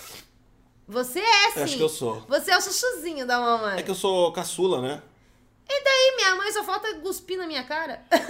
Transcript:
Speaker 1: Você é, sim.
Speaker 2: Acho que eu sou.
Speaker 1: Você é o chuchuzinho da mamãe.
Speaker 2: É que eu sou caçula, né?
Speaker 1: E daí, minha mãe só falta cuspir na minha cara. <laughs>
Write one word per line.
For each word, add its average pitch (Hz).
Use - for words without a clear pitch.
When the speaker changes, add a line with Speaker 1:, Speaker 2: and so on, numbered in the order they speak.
Speaker 1:
Você 247
é, 427
sim. -
Speaker 2:
Acho 285
que 196
eu 156
sou. 110
Speaker 1:
Você 302
é 381
o -
chuchuzinho 359
da 247
mamãe. 226
Speaker 2:
É 170
que 196
eu 190
sou 180
caçula, 175
né? 143
Speaker 1:
E 554
daí, 523
minha 392
mãe 403
só 415
falta 381
cuspir 359
na 359
minha 294
cara. 302
<laughs> -